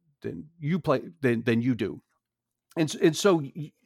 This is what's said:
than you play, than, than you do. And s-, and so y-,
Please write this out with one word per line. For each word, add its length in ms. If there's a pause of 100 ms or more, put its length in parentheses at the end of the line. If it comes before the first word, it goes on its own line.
(240)
than 220 (140)
you 200
play, 240 (180)
than, 220
than 180
you 140
do. 260 (720)
And 140
s-, 100
and 160
so 200
y-, 360 (140)